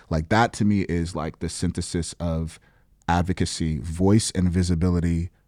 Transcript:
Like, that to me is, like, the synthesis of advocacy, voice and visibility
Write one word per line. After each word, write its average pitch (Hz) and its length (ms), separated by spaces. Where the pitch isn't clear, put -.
Like, 80 200
that 113 240
to 110 120
me 101 160
is, 85 340
like, 80 240
the 85 100
synthesis - 720
of 82 400
advocacy, 85 720
voice 95 520
and 92 200
visibility 87 800